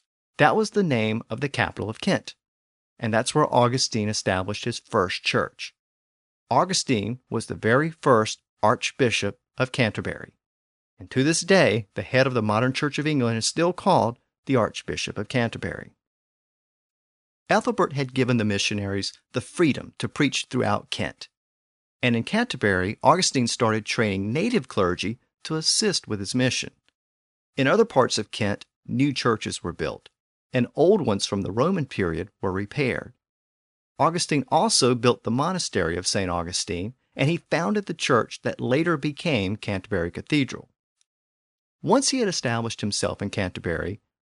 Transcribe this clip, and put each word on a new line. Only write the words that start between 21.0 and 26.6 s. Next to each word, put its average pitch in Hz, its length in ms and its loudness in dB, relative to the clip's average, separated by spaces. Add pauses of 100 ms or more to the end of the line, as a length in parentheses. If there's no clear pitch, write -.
and 120 120 2
in 113 80 0
Canterbury, 107 800 0
Augustine 139 440 2
started 110 380 0
training 104 480 -2
native 196 340 0
clergy 92 520 0 (240)
to 160 120 -6
assist 165 520 0
with 107 120 -4
his 101 160 -6
mission. 127 360 0 (840)